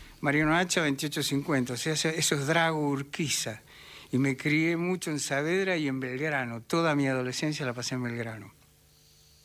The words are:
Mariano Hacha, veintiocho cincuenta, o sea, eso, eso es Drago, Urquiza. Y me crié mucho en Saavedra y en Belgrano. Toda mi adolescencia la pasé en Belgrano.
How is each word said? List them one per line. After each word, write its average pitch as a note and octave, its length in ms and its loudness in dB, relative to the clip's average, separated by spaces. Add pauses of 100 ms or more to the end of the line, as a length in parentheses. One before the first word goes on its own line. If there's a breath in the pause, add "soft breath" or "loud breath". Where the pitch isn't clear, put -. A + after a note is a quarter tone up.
(200 loud breath)
Mariano D3+ 360 2
Hacha, F3+ 260 2
veintiocho D3 400 0
cincuenta, C3+ 520 0
o - 20 -6
sea, D#3 160 -2
eso, D#3 160 0
eso D#3+ 260 0
es C#3+ 120 0
Drago, D#3+ 420 4
Urquiza. C#3 760 -2 (480 loud breath)
Y B2 80 2
me C3+ 180 2
crié D#3+ 400 2
mucho F3 340 -2
en D3 100 -2
Saavedra F3 560 0
y D3+ 120 0
en C3 120 -2
Belgrano. B2+ 600 -2
Toda E3 320 2
mi C#3+ 140 4
adolescencia C3 580 -2
la A#2+ 80 -2
pasé B2 220 -4
en B2+ 80 -2
Belgrano. A2+ 500 -8 (920)